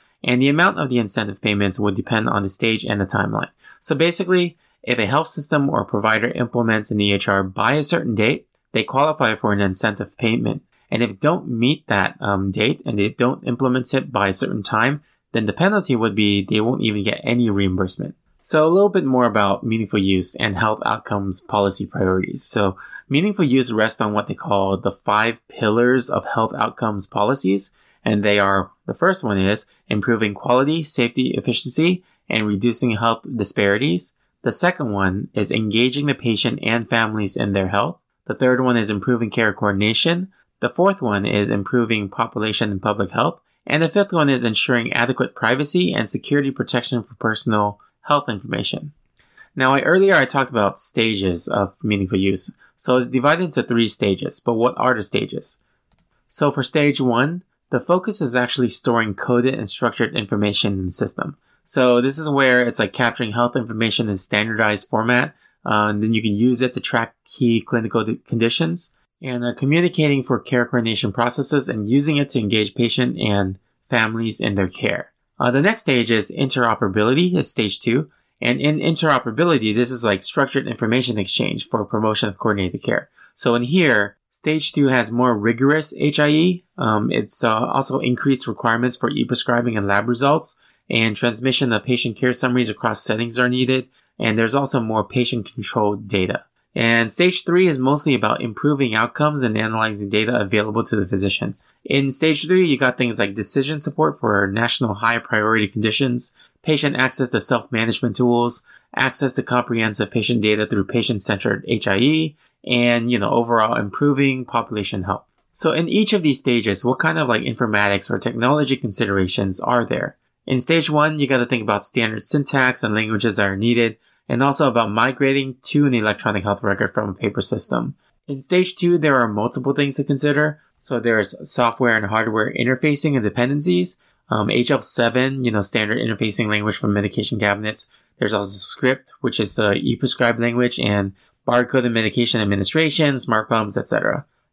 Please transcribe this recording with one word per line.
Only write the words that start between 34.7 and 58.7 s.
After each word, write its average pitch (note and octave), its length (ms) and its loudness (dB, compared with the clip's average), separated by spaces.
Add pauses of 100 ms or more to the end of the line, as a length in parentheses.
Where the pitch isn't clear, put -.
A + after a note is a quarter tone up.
one G2 400 0
is G#2+ 180 -2
engaging A#2+ 560 0
the C3+ 80 0
patient A2+ 480 -2
and A2+ 260 -2
families A2 480 0
in G2+ 160 -2
their G2 140 0
health. G#2 320 -2 (260)
The A2 100 -6
third B2+ 260 2
one B2+ 160 2
is G#2+ 120 0
improving A2+ 400 0
care G#2+ 240 0
coordination. A2 800 0 (300)
The - 80 -2
fourth F#3+ 340 0
one G#2 220 0
is G#2 260 0
improving A2 580 0
population A2 600 -2
and F#2+ 100 -4
public G#2 300 -2
health. C#3 300 -2 (260)
And D#3 160 2
the D#3+ 60 0
fifth G3+ 240 0
one D#3 160 2
is B2 140 2
ensuring A#2 500 0
adequate B2+ 420 0
privacy C#3+ 580 0
and A2+ 160 -2
security C#3+ 400 0
protection B2+ 540 -2
for - 120 -20
personal G#2+ 640 0 (240)
health C#3+ 240 0
information. - 640 -6 (640)
Now, C3+ 200 4
I, C#3 60 2
earlier F#3+ 340 4
I C#3+ 100 4
talked C3 240 -2
about G#2 300 0
stages G2 680 0
of G2+ 360 -2
meaningful G2+ 340 0
use. G2 340 0 (240)
So - 220 0
it's B2 100 0
divided D3 360 2
into D3 180 -2
three A#2 240 2
stages, - 540 -2
but A#2 160 -2
what A#2 220 2
are B2 180 2
the A2 80 -4
stages? - 560 -6 (680)
So D3 220 0
for C3+ 140 -2
stage C#3+ 360 0
one, C3+ 440 0 (260)
the B2+ 100 -2
focus F3+ 400 -2
is B2 160 -2
actually B2 340 0
storing A2+ 440 0